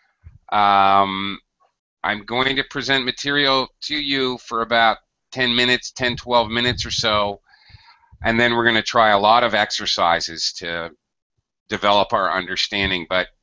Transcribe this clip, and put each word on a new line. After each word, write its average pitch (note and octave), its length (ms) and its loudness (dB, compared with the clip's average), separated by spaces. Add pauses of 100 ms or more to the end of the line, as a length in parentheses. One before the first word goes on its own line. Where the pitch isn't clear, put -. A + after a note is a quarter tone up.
(500)
Um, G2 880 4 (640)
I'm G#2 220 -4
going C3 320 -2
to C3+ 80 -2
present C3 400 -2
material C3+ 640 -2 (140)
to D3+ 140 -8
you C3+ 420 -4
for A#2 240 -6
about A2+ 360 2 (320)
ten B2 240 -2
minutes, B2 380 0
ten, B2 240 -4
twelve A#2+ 340 0
minutes A#2+ 340 -2
or A#2 60 -8
so, G#2 520 -2 (840)
and A2+ 160 2
then A#2+ 160 4
we're A#2 80 0
gonna A2+ 180 2
try A2+ 280 2
a G2+ 100 4
lot A2+ 240 4
of A2 100 -2
exercises F2 1000 -2
to E2+ 360 -8 (760)
develop G2+ 440 2
our F#2+ 240 0
understanding. F#2 720 -4
But F#2 200 -2 (140)